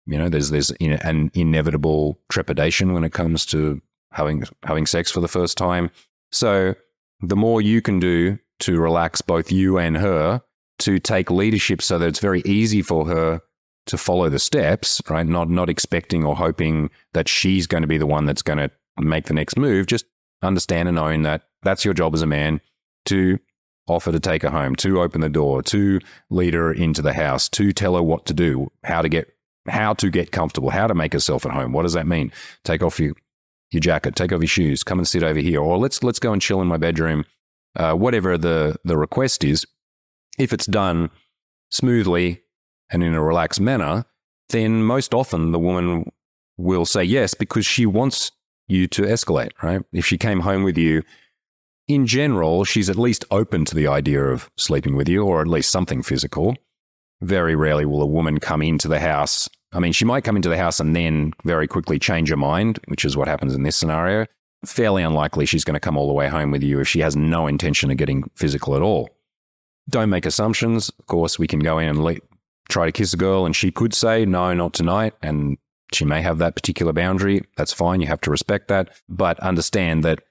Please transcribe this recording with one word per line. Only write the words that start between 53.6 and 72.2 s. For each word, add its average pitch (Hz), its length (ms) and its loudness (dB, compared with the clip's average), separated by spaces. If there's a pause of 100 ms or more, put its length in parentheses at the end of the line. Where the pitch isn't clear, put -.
to - 100 -6
the 76 140 2
idea 69 360 2
of 64 320 -2
sleeping - 380 -2
with 69 140 0
you, 98 160 2
or 90 160 2
at 80 80 0
least 80 220 0
something 85 320 -2
physical. 80 540 -2 (640)
Very 87 360 0
rarely 76 280 2
will 73 160 0
a 73 60 2
woman 78 320 0
come 78 240 -2
into 78 240 0
the 78 140 0
house. 76 480 -2 (240)
I 90 80 -4
mean, 85 120 2
she - 120 0
might 123 180 0
come 107 140 0
into 87 120 0
the 82 80 2
house 85 220 0
and 78 160 0
then 78 380 0 (120)
very 80 220 0
quickly 80 320 -2
change 82 320 0
her 78 60 0
mind, 82 500 0
which - 180 -6
is 69 120 -2
what 71 100 0
happens 69 280 -2
in 67 100 -2
this 76 100 0
scenario. 87 520 0 (380)
Fairly 101 380 0
unlikely 76 440 0
she's 78 180 0
gonna 73 160 -2
come 78 160 -4
all 71 100 0
the 71 60 0
way 69 160 0
home 73 240 -2
with 69 100 -2
you 69 160 0
if 69 80 0
she - 140 0
has 78 160 0
no 80 320 0
intention 71 420 -2
of 67 60 -2
getting 67 400 -2
physical 71 400 -2
at 71 60 0
all. 107 260 0 (800)
Don't 110 220 0
make 90 160 0
assumptions. 110 640 0
Of - 160 -20
course, 85 340 0
we 82 80 0
can 78 100 0
go 80 200 0
in 80 100 0
and 76 160 0
le-, 82 120 0 (520)